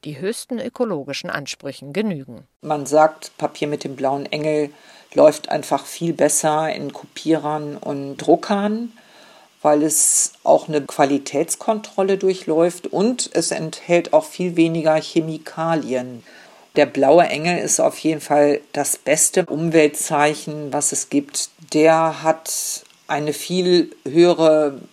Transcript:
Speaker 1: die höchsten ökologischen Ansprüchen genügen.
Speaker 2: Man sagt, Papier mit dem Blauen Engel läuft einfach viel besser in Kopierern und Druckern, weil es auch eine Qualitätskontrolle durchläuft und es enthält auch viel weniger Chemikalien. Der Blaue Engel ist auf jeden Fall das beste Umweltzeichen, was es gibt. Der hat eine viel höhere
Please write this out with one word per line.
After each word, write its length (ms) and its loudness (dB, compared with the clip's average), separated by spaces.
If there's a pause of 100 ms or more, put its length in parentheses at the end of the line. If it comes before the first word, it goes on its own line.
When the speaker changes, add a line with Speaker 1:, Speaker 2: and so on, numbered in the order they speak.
Speaker 1:
die 160 -12
höchsten 380 -8
ökologischen 720 -6
Ansprüchen 640 -10
genügen. 520 -6 (140)
Speaker 2:
Man 240 -4
sagt, 540 2
Papier 280 -4
mit 160 -6
dem 140 -8
Blauen 300 -4
Engel 440 -2 (440)
läuft 340 6
einfach 380 -4
viel 260 -6
besser 600 0
in 200 -8
Kopierern 840 -4
und 400 -8
Druckern, 760 0 (680)
weil 200 4
es 520 0 (100)
auch 240 4
eine 140 -2
Qualitätskontrolle 1400 -2
durchläuft 680 0
und 440 -2
es 200 0
enthält 600 -2
auch 120 4
viel 320 -6
weniger 440 2
Chemikalien. 1200 -4 (520)
Der 120 6
Blaue 400 6
Engel 320 -2
ist 220 -2
auf 180 2
jeden 240 -2
Fall 400 2 (100)
das 240 -2
beste 480 0
Umweltzeichen, 1300 0
was 200 -2
es 180 -6
gibt. 400 -4 (240)
Der 480 4
hat 600 -4 (260)
eine 260 -2
viel 600 0 (140)
höhere 720 4 (120)